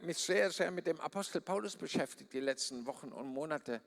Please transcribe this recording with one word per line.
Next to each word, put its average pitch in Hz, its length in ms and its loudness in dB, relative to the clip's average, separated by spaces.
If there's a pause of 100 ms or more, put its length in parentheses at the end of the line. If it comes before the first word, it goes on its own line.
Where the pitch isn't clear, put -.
mich 170 140 -2
sehr, 196 320 4
sehr 170 200 2
mit 180 160 -2
dem 165 140 2
Apostel - 400 0
Paulus 202 340 0
beschäftigt - 600 -2
die 131 60 -2
letzten 131 440 0
Wochen 131 280 -6
und 135 160 -6
Monate. 139 580 -2